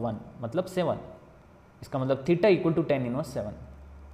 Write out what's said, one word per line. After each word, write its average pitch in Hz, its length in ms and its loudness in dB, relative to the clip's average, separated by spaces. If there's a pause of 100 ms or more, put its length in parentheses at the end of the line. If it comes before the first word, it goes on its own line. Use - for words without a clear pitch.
वन, 110 200 -4 (220)
मतलब 131 240 -2
सेवन। 165 340 0 (840)
इसका - 160 -4
मतलब 131 260 0
theta 175 320 6
equal 165 220 2
to 165 120 2
tan 131 200 2
inverse 139 260 -4
seven। 104 180 -6 (600)